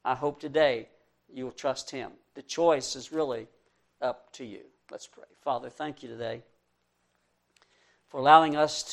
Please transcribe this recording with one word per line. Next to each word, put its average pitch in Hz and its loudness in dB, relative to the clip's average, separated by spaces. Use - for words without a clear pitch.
I 127 -2
hope 147 -4
today 139 0
you'll 127 -10
trust - -6
him. 127 -10
The 139 -16
choice 160 0
is 127 -14
really 139 -4
up - -6
to 135 -16
you. 104 -14
Let's 127 -14
pray. - -20
Father, 127 -4
thank 151 -10
you 123 -16
today 117 -10
for 143 -8
allowing 151 8
us 151 0